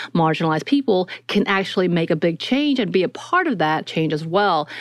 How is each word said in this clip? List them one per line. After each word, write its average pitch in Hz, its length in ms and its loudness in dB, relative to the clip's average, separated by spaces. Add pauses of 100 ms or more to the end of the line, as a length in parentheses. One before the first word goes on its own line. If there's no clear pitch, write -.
(140)
marginalized 160 520 2
people, 208 440 2 (180)
can - 200 0
actually 196 420 0
make 165 200 0
a 170 60 2
big 165 240 0
change 277 400 0
and 180 140 -2
be 185 100 4
a 165 60 0
part - 360 -2
of 262 120 -2
that 156 280 0
change 160 280 -2
as 156 120 -4
well. 170 440 0 (120)